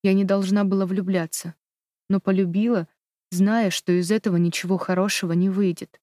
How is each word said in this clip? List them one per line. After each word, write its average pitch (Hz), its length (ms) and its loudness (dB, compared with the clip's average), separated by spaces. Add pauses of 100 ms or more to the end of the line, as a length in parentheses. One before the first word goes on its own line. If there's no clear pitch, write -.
Я 190 120 2
не 196 100 2
должна 196 400 2
была 190 220 0
влюбляться, 180 680 -4 (540)
но 196 120 0
полюбила, 190 680 0 (420)
зная, 202 400 2
что - 220 -2
из 175 180 0
этого 214 260 0
ничего 175 420 0
хорошего 185 540 -2
не 180 160 2
выйдет. 185 540 -4